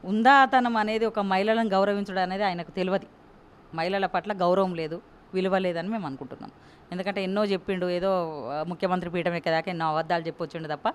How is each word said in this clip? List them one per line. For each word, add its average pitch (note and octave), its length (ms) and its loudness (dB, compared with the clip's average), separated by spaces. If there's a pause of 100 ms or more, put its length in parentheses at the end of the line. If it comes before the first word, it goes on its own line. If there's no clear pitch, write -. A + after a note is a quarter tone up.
ఉందాతనం A#3+ 720 6
అనేది, A3 280 0
ఒక A3 140 -2
మహిళలను G#3 500 2
గౌరవించడం G3 520 0
అనేది F#3+ 220 -2
ఆయనకు F3 280 -4
తెలియదు. F#3 340 -2 (680)
మహిళల F#3 320 0
పట్ల F#3 280 -2
గౌరవం F#3 420 2
లేదు, D#3+ 260 -6 (320)
విలువ F#3 240 2
లేదని F3+ 320 -2
మేము G#3+ 160 -4
అనుకుంటున్నాం. C3+ 460 -10 (400)
ఎందుకంటే F#3+ 320 -4
ఎన్నో G3 220 0
చెప్పిండు, F#3+ 400 -2
ఏదో, F3 640 0
ఆ, D3+ 140 -4
ముఖ్యమంత్రి F3+ 460 -2
పీఠం F3 240 -2
ఎక్కేదాకా E3 380 -2
ఎన్నో D#3+ 260 -2
అబద్ధాలు E3 300 -2
చెప్పొచ్చిండు D#3+ 400 -8
తప్ప D3 280 -2